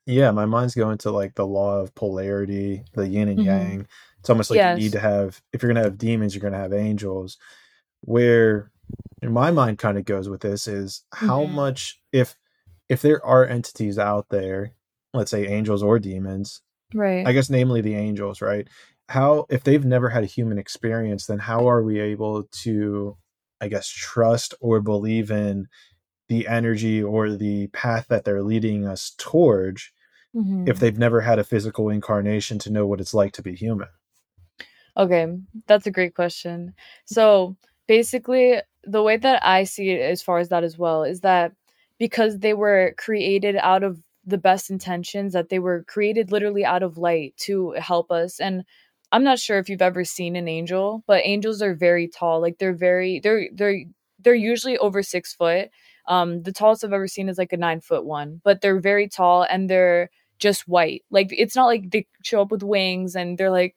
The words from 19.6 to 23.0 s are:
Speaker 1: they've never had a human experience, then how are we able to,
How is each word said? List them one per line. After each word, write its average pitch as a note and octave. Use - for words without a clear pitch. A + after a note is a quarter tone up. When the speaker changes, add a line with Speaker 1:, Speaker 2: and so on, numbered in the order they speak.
Speaker 1:
they've C#3+
never B2+
had A2+
a -
human A2
experience, A2
then G#2
how A#2
are A#2+
we G#2+
able G#2
to, G2+